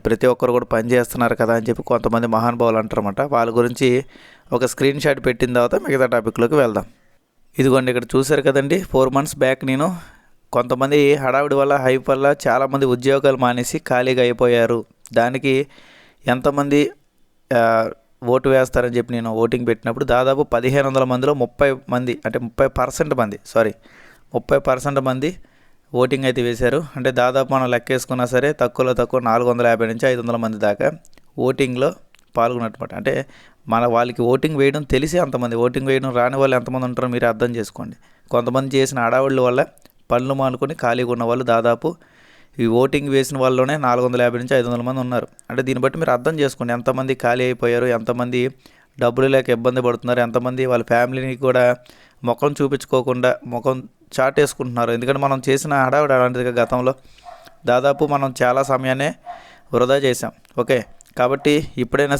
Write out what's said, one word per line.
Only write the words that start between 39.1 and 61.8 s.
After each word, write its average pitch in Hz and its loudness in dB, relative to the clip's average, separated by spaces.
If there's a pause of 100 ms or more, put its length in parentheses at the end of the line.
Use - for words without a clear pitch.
వల్ల 127 2 (480)
పనులు 127 0
మానుకొని 135 -2
ఖాళీగా 120 0
ఉన్న 117 -2
వాళ్ళు 123 -2
దాదాపు 117 2 (760)
ఈ 117 2 (160)
ఓటింగ్ 143 0
వేసిన 131 0
వాళ్ళలోనే 131 2 (120)
నాలుగు 123 2
వందల 123 0
యాభై 120 -2
నుంచి 135 0
ఐదు 120 0
వందల 120 -4
మంది 131 -4
ఉన్నారు. 123 -4 (220)
అంటే 127 -2
దీన్ని 131 -2
బట్టి 135 -2
మీరు 135 0
అర్థం 156 -2
చేసుకోండి, 120 -4
ఎంతమంది 131 -2 (100)
ఖాళీ 127 0
అయిపోయారు, 120 0 (100)
ఎంతమంది 123 -4 (640)
డబ్బులు 127 2
లేక 131 2 (100)
ఇబ్బంది 123 0
పడుతున్నారు, 123 0
ఎంతమంది 127 -2
వాళ్ళ 117 0
ఫ్యామిలీని 127 0 (100)
కూడా 127 4 (680)
ముఖం 143 0
చూపించుకోకుండా 127 0 (220)
ముఖం 127 -2 (380)
చాటేసుకుంటున్నారు. 131 0
ఎందుకంటే 131 -2
మనం 135 0
చేసిన 139 0 (120)
హడావిడి 139 2
అలాంటిది 123 0
గతంలో. 127 0 (760)
దాదాపు 139 2 (100)
మనం 139 -2 (120)
చాలా 131 2
సమయాన్నే 131 -2 (640)
వృధా 127 4
చేసాం. 120 -2 (300)
ఓకే, 127 0 (420)
కాబట్టి 139 2 (280)